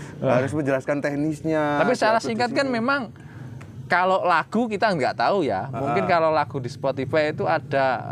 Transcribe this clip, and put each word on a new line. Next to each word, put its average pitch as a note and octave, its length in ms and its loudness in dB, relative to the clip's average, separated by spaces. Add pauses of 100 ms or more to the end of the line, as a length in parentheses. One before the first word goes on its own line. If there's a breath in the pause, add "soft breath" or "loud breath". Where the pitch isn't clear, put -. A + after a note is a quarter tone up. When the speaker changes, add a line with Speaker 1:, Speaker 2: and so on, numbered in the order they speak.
(160 loud breath)
Speaker 1:
Heeh. - 160 0
Speaker 2:
Harus B2+ 200 2
menjelaskan C#3+ 480 0
teknisnya, D3 840 0
Speaker 1:
Tapi G3+ 100 2
secara A3+ 220 2
Speaker 2:
diatur A3+ 80 2
di - 80 -4
Speaker 1:
singkat A3+ 220 0
kan C#4+ 120 0
Speaker 2:
sini. B3+ 140 -2
Speaker 1:
memang B3+ 320 -2 (760 loud breath)
kalau F#3 360 2
lagu F3+ 440 2
kita G#3+ 220 0
nggak B2 300 0
tahu E3 240 2
ya. G#2 240 0
Speaker 2:
Heeh. B2+ 160 -6
Speaker 1:
Mungkin - 240 0
kalau E3 240 4
lagu D3 280 0
di B2 100 -6
Spotify D3+ 640 0
itu G3+ 100 -4
ada C3+ 680 0